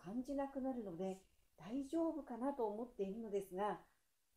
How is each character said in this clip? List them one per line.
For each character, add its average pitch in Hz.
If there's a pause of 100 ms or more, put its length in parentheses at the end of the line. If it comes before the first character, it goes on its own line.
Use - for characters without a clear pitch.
感 220
じ 277
な 277
く 277
な 262
る 247
の 185
で 190 (400)
大 254
丈 330
夫 311
か 247
な 262
と 233
思 208
っ 247
て -
い 196
る 233
の 220
で 196
す 180
が、 196 (580)